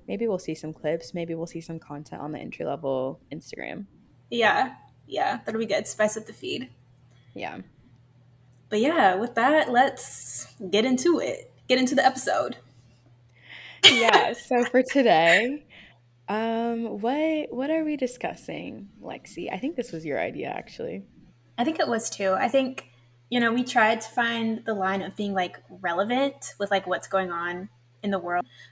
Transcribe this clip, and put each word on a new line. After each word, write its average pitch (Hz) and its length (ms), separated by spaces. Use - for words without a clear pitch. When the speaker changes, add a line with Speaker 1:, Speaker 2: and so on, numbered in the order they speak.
Speaker 1:
maybe 202 220
we'll 190 100
see 160 160
some 156 180
clips. 160 420
Maybe 170 200
we'll 165 120
see 165 140
some 165 200
content - 420
on 151 100
the - 60
Entry - 260
Level 139 560
Instagram. - 540
Speaker 2:
Yeah. 226 440
Yeah, - 380
that'll 220 140
be 226 80
good. 208 220
Spice 214 280
up 220 100
the 226 60
feed. - 360
Speaker 1:
Yeah. 85 260
Speaker 2:
But 214 120
yeah, 254 340
with 226 220
that, 269 360
let's - 760
get 214 140
into 262 360
it. - 300
Get 254 100
into 262 160
the 254 100
episode. - 520
Speaker 1:
Yeah, - 480
so 240 320
for 247 180
today, 226 840
um, 226 720
what, 302 520
what 262 180
are 320 140
we 302 120
discussing, 175 920
Lexi? - 520
I 190 60
think 285 180
this - 160
was 160 120
your 139 140
idea, 92 300
actually. - 560
Speaker 2:
I 240 80
think 320 140
it 311 80
was 226 240
too. 190 220
I 190 160
think 262 420
you 240 120
know, 233 120
we 247 120
tried 226 380
to - 60
find 226 560
the 220 100
line 190 280
of 190 140
being, 202 180
like, 180 220
relevant 208 880
with, 202 120
like, 190 160
what's - 220
going 190 240
on 175 360
in 202 100
the 190 80
world, 175 260